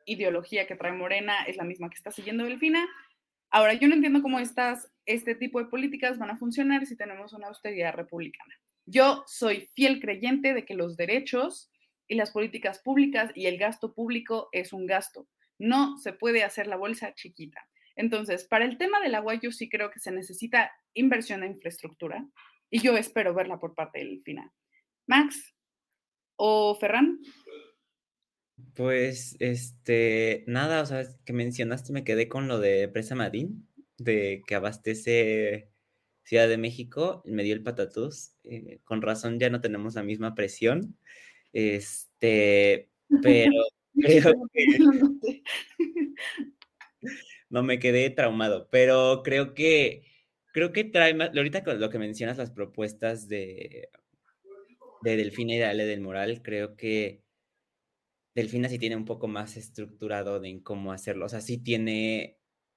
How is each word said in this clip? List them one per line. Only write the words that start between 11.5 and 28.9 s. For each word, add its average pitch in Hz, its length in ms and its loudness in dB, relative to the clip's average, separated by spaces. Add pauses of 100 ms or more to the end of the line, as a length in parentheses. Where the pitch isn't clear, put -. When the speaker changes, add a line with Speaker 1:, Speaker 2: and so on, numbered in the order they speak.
Speaker 1:
y 220 80 -6
las 214 160 -2
políticas 214 480 -6
públicas 269 560 0
y 185 100 -8
el 180 120 0
gasto 226 360 -4
público 226 580 -6
es 180 220 -6
un 190 140 -8
gasto. 190 400 -4 (320)
No 269 380 0
se 196 160 -10
puede 233 300 0
hacer 208 240 -4
la 190 100 -6
bolsa 208 360 -8
chiquita. - 540 -20 (280)
Entonces, 214 500 -4
para 226 200 2
el 247 120 -6
tema 403 240 0
del 269 140 -2
agua, 214 200 -2
yo 240 160 -6
sí 233 160 -12
creo 208 240 -6
que - 80 -18
se 190 120 -8
necesita 190 600 -2 (220)
inversión 233 500 0
en 190 80 -8
infraestructura 170 760 -12 (440)
y 226 100 -2
yo 240 160 4
espero 220 380 0
verla 185 260 -2
por 165 160 -10
parte 156 240 -8
del - 240 -10
fina. - 300 -14 (560)
Max 285 460 2 (800)
o 208 440 2
Ferran. 262 400 2 (1600)
Speaker 2:
Pues, 127 640 -2